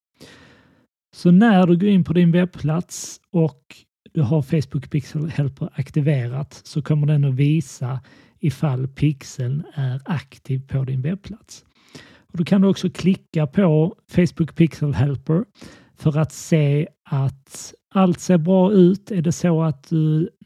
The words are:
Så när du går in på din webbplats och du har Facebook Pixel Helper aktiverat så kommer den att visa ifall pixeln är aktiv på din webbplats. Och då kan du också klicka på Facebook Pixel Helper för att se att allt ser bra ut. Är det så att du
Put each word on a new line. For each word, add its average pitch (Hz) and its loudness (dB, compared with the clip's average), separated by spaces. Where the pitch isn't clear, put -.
Så - 2
när 185 6
du 170 4
går 196 0
in 196 4
på - -6
din 175 4
webbplats 175 -4
och 160 -2
du 165 -2
har 143 0
Facebook 143 -4
Pixel 151 -6
Helper 143 -6
aktiverat 135 -4
så - -8
kommer 147 0
den 151 2
att 135 0
visa 139 -2
ifall 135 -4
pixeln 143 -4
är 135 -4
aktiv - -8
på 135 -4
din 127 -6
webbplats. - -10
Och 175 -12
då 170 0
kan 196 2
du 196 4
också 185 -2
klicka 165 -2
på 160 2
Facebook 170 0
Pixel 151 0
Helper 143 -2
för 151 0
att 156 0
se 147 0
att - -6
allt 190 2
ser 185 2
bra 185 2
ut. 190 4
Är 190 -2
det 160 -2
så 160 0
att 156 -4
du 156 0